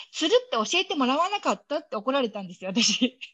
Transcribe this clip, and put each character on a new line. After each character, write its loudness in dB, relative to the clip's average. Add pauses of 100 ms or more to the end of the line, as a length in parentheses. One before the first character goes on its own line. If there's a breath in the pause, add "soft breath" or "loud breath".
(100)
つ -4
る 4
っ 4
て -2
教 0
え 0
て -4
も 2
ら 2
わ 2
な -2
か 0
っ -4
た -4
っ -10
て -6
怒 -2
ら 2
れ 0
た -10
ん -12
で -14
す -16
よ、 -6
私。 0 (160)